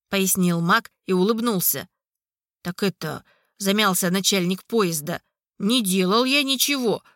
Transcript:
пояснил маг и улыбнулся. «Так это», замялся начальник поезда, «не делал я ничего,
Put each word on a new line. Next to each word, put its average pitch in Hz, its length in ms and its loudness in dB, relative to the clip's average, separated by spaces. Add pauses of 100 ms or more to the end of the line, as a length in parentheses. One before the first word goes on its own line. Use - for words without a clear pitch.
пояснил 180 540 0
маг 170 280 2 (140)
и 185 80 -2
улыбнулся. 202 760 0 (760)
«Так - 200 -8
это», 160 420 -6 (340)
замялся 196 520 0
начальник 190 540 0
поезда, 170 560 -2 (380)
«не 233 240 0
делал 190 420 2
я 285 180 2
ничего, 262 600 -2 (140)